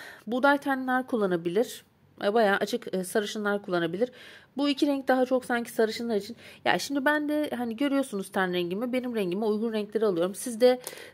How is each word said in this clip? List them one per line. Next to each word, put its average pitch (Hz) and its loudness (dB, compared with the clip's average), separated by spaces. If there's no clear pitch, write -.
buğday 262 4
tenler 254 -2
kullanabilir. 180 0
E, 202 0
bayağı 202 6
açık, 226 -4
e, 185 -2
sarışınlar 208 -2
kullanabilir. 180 -2
Bu 285 0
iki 285 2
renk 277 0
daha 254 4
çok 254 0
sanki 240 -2
sarışınlar 226 0
için. 202 -6
Ya - 4
şimdi 277 -2
ben 294 2
de 302 0
hani 233 -4
görüyorsunuz 269 -2
ten 185 0
rengimi, 180 -2
benim 247 -2
rengime 202 -2
uygun 214 0
renkleri 214 -2
alıyorum. 180 0
Siz 226 -6
de 247 6